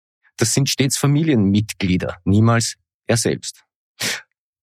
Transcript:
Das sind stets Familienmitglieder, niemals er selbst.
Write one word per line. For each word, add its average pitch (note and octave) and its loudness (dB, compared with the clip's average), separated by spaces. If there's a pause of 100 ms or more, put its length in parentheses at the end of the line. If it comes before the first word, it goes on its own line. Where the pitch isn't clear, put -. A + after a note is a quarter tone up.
(380)
Das - 0
sind C#3 0
stets C3+ -2
Familienmitglieder, G#2+ 0
niemals A2+ 2 (280)
er A#2 0
selbst. - -6 (960)